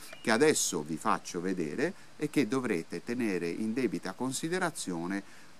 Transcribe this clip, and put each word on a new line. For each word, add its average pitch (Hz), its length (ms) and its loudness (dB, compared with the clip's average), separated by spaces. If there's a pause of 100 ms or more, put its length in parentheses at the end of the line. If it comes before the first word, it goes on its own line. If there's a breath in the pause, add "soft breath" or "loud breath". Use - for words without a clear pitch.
(200 loud breath)
che 117 120 2
adesso 117 500 6
vi 78 140 -4
faccio 90 440 0
vedere 90 540 0 (220 loud breath)
e 151 120 -2
che 135 200 4
dovrete 107 560 -2
tenere 110 440 0
in 110 240 -2
debita 101 400 0
considerazione, 170 1080 -2 (380 loud breath)